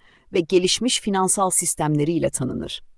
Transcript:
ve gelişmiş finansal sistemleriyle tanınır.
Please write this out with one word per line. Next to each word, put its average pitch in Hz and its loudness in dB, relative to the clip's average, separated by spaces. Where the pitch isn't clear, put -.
ve 185 2
gelişmiş 185 2
finansal 190 2
sistemleriyle 151 0
tanınır. - -6